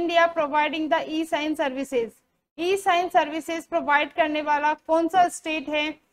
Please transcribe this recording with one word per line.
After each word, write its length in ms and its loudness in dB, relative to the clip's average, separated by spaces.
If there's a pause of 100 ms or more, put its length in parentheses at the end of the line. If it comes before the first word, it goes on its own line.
India 340 4
providing 560 0
the 120 2 (180)
e-sign 400 -2
services, 500 -2 (480)
ई 180 0
साइन 320 0
सर्विसेज 580 0
प्रोवाइड 460 0
करने 300 0
वाला 320 0
कौन 340 0
सा 200 4
स्टेट 400 -6
है? 220 -2 (220)